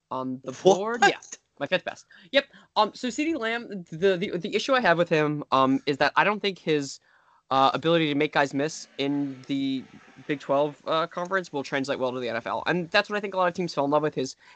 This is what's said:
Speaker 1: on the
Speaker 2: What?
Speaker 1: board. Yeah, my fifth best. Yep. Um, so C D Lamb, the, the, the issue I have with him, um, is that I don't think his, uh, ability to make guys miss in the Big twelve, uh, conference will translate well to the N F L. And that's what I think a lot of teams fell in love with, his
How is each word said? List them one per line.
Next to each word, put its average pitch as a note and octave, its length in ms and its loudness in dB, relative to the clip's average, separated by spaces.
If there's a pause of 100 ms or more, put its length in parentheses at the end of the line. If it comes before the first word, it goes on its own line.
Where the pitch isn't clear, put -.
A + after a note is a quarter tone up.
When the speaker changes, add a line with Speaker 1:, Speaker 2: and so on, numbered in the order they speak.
(120)
Speaker 1:
on C3 320 -6
the C3 80 -10
Speaker 2:
What? F3+ 260 6
Speaker 1:
board. A3+ 300 -4
Yeah, - 100 0 (420)
my C#3+ 80 -4
fifth F3+ 180 -2
best. - 200 -12 (260)
Yep. C4+ 140 2 (300)
Um, G#3 180 2
so B3+ 160 -6
C D4 160 -4
D E4 100 -2
Lamb, A3 560 -6
the, F#3 260 2
the, F3+ 200 -4
the F3 180 -4
issue A#3+ 180 -2
I B3+ 80 2
have E3+ 160 4
with E3+ 120 2
him, D3+ 420 2
um, C3 360 4
is C#3+ 100 0
that D3 180 2
I D3+ 80 6
don't G3+ 160 0
think G3 200 -4
his, D3 400 -2 (520)
uh, C3+ 220 6
ability D#3+ 360 2
to C#3+ 60 0
make D3 180 0
guys C#3+ 200 2
miss C#3+ 340 -4 (100)
in C#3 500 -2
the C3+ 360 -2 (440)
Big D3 120 -4
twelve, C#3+ 360 0 (120)
uh, D#3+ 180 0
conference F3+ 460 -4
will C#3 100 -4
translate C3+ 380 -4
well B2+ 140 0
to B2+ 60 -6
the A#2+ 100 -6
N A2+ 80 -4
F A#2 100 -8
L. G2 200 -4
And E3+ 220 -2
that's G#3 200 2
what G#3 80 -4
I - 20 -4
think G3 140 -6
a F#3+ 40 -6
lot F#3 100 2
of F3 60 -2
teams F3 200 -6
fell C#3+ 120 0
in C#3+ 60 0
love D3+ 100 4
with, D3+ 140 -2
his C3 220 -4 (180)